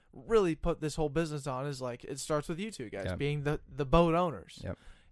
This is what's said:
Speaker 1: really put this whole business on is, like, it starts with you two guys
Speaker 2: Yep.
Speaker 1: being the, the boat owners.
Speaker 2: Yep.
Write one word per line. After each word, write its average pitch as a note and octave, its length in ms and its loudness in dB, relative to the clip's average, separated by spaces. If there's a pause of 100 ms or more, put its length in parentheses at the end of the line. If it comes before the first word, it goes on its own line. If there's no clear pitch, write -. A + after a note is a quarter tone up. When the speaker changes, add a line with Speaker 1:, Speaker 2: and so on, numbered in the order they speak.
(140)
Speaker 1:
really F3+ 400 4
put E3 280 0
this D3+ 160 -2
whole D3+ 120 2
business D3 380 -2
on C3 180 -4
is, C#3 160 -6
like, B2 220 -6
it C#3 160 -8
starts D3+ 300 0
with E3 100 -2
you G#3+ 100 -4
two B2+ 200 -10
guys G2 180 -4
Speaker 2:
Yep. F#2 100 -2
Speaker 1:
being C#3+ 260 0
the, C#3+ 180 0 (120)
the C#3+ 120 -2
boat E3 280 6
owners. E3 500 -2
Speaker 2:
Yep. - 140 -6 (340)